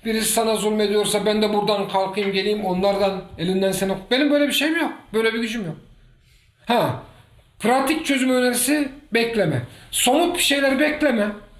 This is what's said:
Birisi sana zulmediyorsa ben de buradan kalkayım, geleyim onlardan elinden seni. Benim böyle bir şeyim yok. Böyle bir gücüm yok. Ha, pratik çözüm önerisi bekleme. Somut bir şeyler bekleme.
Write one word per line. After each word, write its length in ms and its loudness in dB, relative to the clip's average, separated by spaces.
Birisi 280 -2
sana 240 2
zulmediyorsa 680 0
ben 160 2
de 100 0
buradan 360 0
kalkayım, 440 -2
geleyim 320 -2
onlardan 600 0
elinden 340 0
seni. 200 -2
Benim 200 2
böyle 180 2
bir 40 -2
şeyim 240 0
yok. 160 -2
Böyle 200 0
bir 60 -4
gücüm 260 -4
yok. 100 -8
Ha, 360 0
pratik 460 0
çözüm 240 0
önerisi 580 0
bekleme. 480 0
Somut 460 2
bir 60 -2
şeyler 380 2
bekleme. 460 2